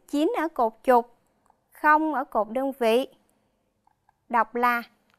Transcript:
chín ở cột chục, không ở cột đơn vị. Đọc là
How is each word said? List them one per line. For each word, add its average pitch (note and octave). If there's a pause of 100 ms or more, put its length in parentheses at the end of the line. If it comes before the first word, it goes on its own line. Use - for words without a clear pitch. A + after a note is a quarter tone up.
chín D4+
ở D#4+
cột A#3 (100)
chục, A#3+ (560)
không D4+
ở B3+
cột G#3+
đơn C4
vị. A#3+ (1200)
Đọc A3+
là A#3+ (360)